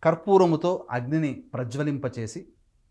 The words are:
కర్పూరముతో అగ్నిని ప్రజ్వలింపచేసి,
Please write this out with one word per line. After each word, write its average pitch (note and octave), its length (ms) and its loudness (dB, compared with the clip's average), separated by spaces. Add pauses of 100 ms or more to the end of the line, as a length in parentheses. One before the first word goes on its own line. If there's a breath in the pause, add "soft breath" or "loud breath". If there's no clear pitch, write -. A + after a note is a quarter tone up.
కర్పూరముతో F3 880 4
అగ్నిని C3 420 -2
ప్రజ్వలింపచేసి, B2+ 1120 -6 (440)